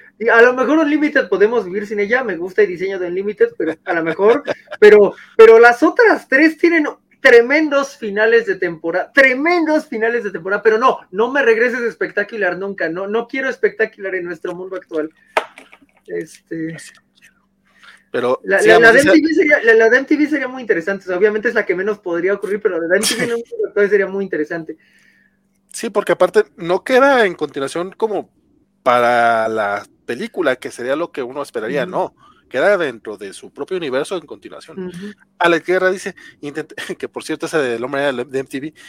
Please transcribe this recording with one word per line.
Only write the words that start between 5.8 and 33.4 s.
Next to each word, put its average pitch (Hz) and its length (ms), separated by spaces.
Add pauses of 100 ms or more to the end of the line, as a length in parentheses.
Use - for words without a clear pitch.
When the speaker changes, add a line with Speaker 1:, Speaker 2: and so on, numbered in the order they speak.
Speaker 1:
otras 339 460
tres 311 320
tienen 330 260 (340)
tremendos 269 760
finales 220 500
de 190 100
temporada, 170 580
tremendos 302 720
finales 226 400
de 196 60
temporada, 190 300
pero 220 160
no, 247 220 (100)
no 220 220
me 285 100
regreses 233 380
a 233 100
Spectacular 202 680
nunca, 190 320
no, 185 180
no 233 220
quiero 269 200
Spectacular 208 680
en 180 100
nuestro 175 280
mundo 185 220
actual. 160 340 (960)
Este, 165 720 (1400)
Speaker 2:
Pero 123 320
Speaker 1:
la, 196 140
la, 180 40
Speaker 2:
sigamos, 220 220
Speaker 1:
la 226 80
de 240 80
Speaker 2:
dice 285 100
Speaker 1:
M 302 120
T 285 40
V 320 80
sería, 302 300
la, 226 100
la 226 160
de 240 80
M 269 80
T 302 100
V 285 120
sería 269 220
muy 262 120
interesante, 196 440
o - 20
sea, 180 100
obviamente 214 300
es 240 80
la 208 100
que 180 100
menos 202 240
podría 175 340
ocurrir, 202 280
pero 180 180
la 165 80
de 180 100
M 214 100
T - 80
V 196 80
en 233 120
un 233 140
mundo 220 200
actual 202 200
sería 196 180
muy 196 180
interesante. 160 520 (920)
Speaker 2:
Sí, - 180
porque 196 220
aparte 185 320 (140)
no 180 260
queda 262 420
en 180 100
continuación 156 580
como 202 360 (540)
para 120 640
la 104 400 (180)
película, 139 520
que 127 140
sería 127 260
lo 165 160
que 143 100
uno 131 180
esperaría, 123 420
Speaker 1:
Ujú. 180 80
Speaker 2:
no, 156 240 (320)
queda 180 300
dentro 117 400
de 98 160
su - 180